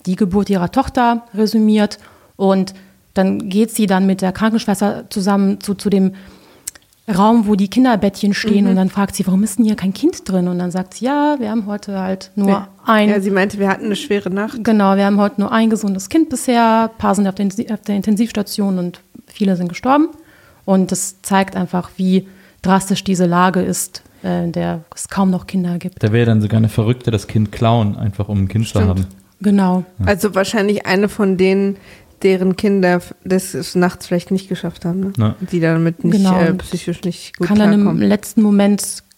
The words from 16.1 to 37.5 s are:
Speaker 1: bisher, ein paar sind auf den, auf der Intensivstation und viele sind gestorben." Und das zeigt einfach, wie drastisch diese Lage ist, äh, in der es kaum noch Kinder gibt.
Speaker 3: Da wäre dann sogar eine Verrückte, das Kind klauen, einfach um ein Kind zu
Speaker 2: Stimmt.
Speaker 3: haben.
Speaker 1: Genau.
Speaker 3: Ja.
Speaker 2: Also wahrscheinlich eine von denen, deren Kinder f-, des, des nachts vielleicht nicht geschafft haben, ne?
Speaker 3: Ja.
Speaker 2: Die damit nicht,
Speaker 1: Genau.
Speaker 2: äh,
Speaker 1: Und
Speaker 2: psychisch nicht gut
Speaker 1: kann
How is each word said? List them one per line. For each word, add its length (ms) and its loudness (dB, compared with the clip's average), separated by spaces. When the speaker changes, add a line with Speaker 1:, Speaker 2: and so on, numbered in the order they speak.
Speaker 1:
bisher, 600 2
ein 60 -20
paar 160 0
sind 140 2
auf 80 -2
den, 160 -2
auf 100 -6
der 140 -4
Intensivstation 840 -2
und 220 -6
viele 280 0
sind 140 -4
gestorben." 400 0
Und 260 2
das 300 -6
zeigt 340 -2
einfach, 420 -4
wie 300 2
drastisch 400 0
diese 240 2
Lage 340 2
ist, 400 -6
äh, 200 -2
in 80 -4
der 320 -4
es 120 -12
kaum 220 0
noch 160 -2
Kinder 320 -2
gibt. 260 -8
Speaker 3:
Da 80 2
wäre 140 4
dann 160 4
sogar 160 0
eine 120 4
Verrückte, 420 0
das 160 -2
Kind 240 -2
klauen, 460 0
einfach 320 -4
um 140 0
ein 40 -2
Kind 180 -2
zu 40 -10
Speaker 2:
Stimmt. 180 2
Speaker 3:
haben. 180 0
Speaker 1:
Genau. 440 2
Speaker 3:
Ja. 80 -2
Speaker 2:
Also 260 0
wahrscheinlich 540 -2
eine 200 2
von 300 0
denen, 380 2
deren 320 2
Kinder 400 2
f-, 180 -6
des, 260 -2
des 240 -8
nachts 320 0
vielleicht 240 -4
nicht 160 -4
geschafft 380 -8
haben, 160 -4
ne? 160 -4
Speaker 3:
Ja. 180 0
Speaker 2:
Die 80 0
damit 460 0
nicht, 100 2
Speaker 1:
Genau. 240 4
Speaker 2:
äh, 120 4
Speaker 1:
Und 80 0
Speaker 2:
psychisch 440 -8
nicht 340 -8
gut 100 -2
Speaker 1:
kann 120 4